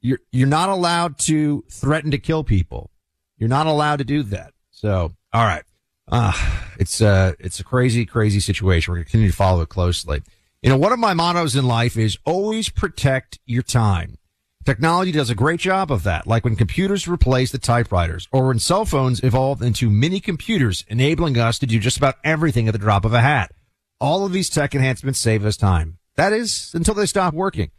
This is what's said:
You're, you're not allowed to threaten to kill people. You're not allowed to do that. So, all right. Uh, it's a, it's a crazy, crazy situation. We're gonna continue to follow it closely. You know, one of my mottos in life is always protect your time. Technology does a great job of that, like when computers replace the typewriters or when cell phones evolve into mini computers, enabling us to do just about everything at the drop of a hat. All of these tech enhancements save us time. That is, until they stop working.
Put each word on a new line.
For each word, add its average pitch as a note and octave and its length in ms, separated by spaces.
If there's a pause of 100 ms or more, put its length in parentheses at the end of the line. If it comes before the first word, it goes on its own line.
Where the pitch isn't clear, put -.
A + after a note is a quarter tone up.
You're, C3 200 (100)
you're C3 160
not D#3+ 220
allowed E3+ 520
to D3+ 480
threaten D3 440
to C#3+ 60
kill D#3+ 260
people. - 460 (460)
You're A2+ 120
not C#3 180
allowed D3+ 300
to C#3 80
do C#3+ 200
that. - 280 (180)
So, F#2 420 (200)
all A2+ 120
right. F#2 200 (420)
Uh, A2 260 (460)
it's - 220
a, F#2+ 400
it's - 180
a F#2 60
crazy, B2 420
crazy G#2+ 320
situation. F#2 540
We're F2 60
gonna E2+ 80
continue A2 240
to - 60
follow F#2 260
it D#2 60
closely. F2 540 (400)
You C3 80
know, C3+ 60
one F3+ 160
of B3 60
my G#3+ 160
mottos E3 420
in C3+ 100
life A#2+ 300
is G#2+ 280
always G#3+ 440
protect - 760
your B2 160
time. G2+ 560 (460)
Technology E3 480
does C#3+ 180
a A#2+ 40
great D3+ 260
job F#3+ 300
of G2 140
that, E2+ 220
like A2+ 180
when A2+ 120
computers F#3 520
replace C3 420
the C3+ 80
typewriters F2+ 720
or C3 180
when B2 100
cell F#3+ 260
phones C3 400
evolve C3 380
into A#2+ 280
mini D3+ 300
computers, D#3 680
enabling C#3+ 500
us A#2 200
to C#3 80
do A2+ 140
just A2+ 160
about C3+ 260
everything D3+ 460
at G#2+ 40
the G#2+ 60
drop G2+ 260
of A2+ 100
a A#2+ 80
hat. C3 300 (460)
All F3 280
of F#3 60
these F#3 180
tech - 240
enhancements C3 440
save A2 260
us G#2+ 120
time. E2+ 420 (180)
That G3 180
is, A3+ 400
until E3+ 200
they G3+ 120
stop F3+ 260
working. D#3 460